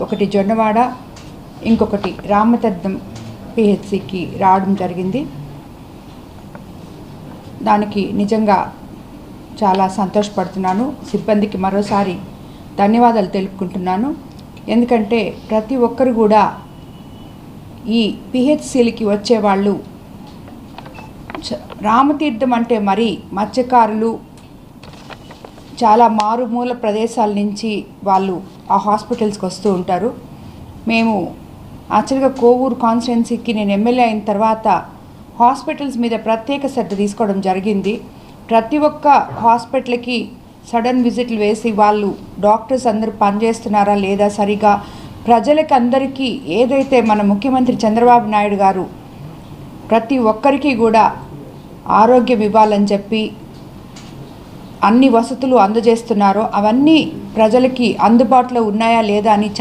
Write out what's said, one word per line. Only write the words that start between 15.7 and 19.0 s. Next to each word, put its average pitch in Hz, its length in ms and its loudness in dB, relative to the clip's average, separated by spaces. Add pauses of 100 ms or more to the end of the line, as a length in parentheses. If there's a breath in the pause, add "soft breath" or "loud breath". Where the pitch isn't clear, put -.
ఒక్కరు 247 380 2
కూడా 214 460 2 (1300)
ఈ 220 280 0 (180)
పిహెచ్సిలకి 247 720 0